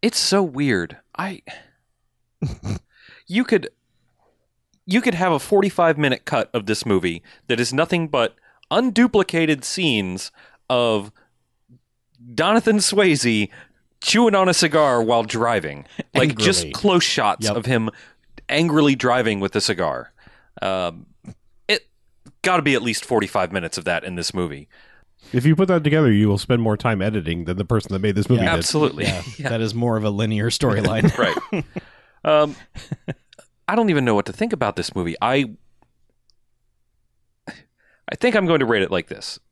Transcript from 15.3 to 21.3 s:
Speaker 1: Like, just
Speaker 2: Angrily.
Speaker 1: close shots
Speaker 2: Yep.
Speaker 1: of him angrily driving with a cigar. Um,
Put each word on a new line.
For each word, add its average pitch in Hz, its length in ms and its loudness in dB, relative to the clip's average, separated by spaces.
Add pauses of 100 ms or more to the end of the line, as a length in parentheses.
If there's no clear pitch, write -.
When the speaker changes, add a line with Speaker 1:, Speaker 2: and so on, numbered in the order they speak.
Speaker 1:
Like, 147 240 0
just 180 280 0
Speaker 2:
Angrily. - 80 -12
Speaker 1:
close 180 300 2
shots 110 440 -2
Speaker 2:
Yep. 104 80 0
Speaker 1:
of 113 100 -4
him 117 240 0 (600)
angrily 147 460 4
driving 117 440 0
with 98 160 -2
a 104 60 0
cigar. 80 520 -4 (480)
Um, 92 460 -4 (600)